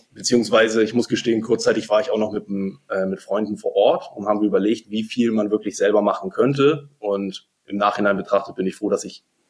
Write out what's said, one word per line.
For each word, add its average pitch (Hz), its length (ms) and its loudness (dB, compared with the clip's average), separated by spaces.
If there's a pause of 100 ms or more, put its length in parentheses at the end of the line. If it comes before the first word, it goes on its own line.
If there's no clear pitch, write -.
(140)
Beziehungsweise, 113 680 2
ich 107 120 0
muss 117 160 0
gestehen, 113 320 0
kurzzeitig 110 480 0
war 107 100 4
ich - 100 -2
auch 110 80 0
noch 107 140 0
mit, 107 140 -6 (440)
äh, 95 160 -2
mit 95 140 -4
Freunden 104 380 -4
vor - 180 -4
Ort 127 400 2
und 101 120 -8
haben 104 140 0
überlegt, 104 480 0
wie 110 140 -4
viel 113 300 0
man 104 180 0
wirklich 107 240 -2
selber 104 260 2
machen 98 280 -2
könnte. 139 580 0 (120)
Und 98 500 -4 (160)
im 101 100 -10
Nachhinein 101 400 2
betrachtet 95 400 -2
bin 95 100 -2
ich 95 120 -4
froh, 104 120 -4
dass 98 140 0
ich - 220 -14 (240)